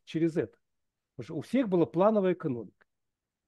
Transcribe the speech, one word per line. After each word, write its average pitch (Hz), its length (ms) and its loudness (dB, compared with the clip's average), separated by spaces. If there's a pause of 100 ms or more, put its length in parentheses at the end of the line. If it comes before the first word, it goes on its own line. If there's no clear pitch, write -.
через 165 320 -2
это. 127 200 -4 (600)
Потому 123 100 -12
что 165 100 -10
у 143 40 -6
всех 240 280 0
была 175 180 4
плановая 185 480 2
экономика. 120 520 -8 (600)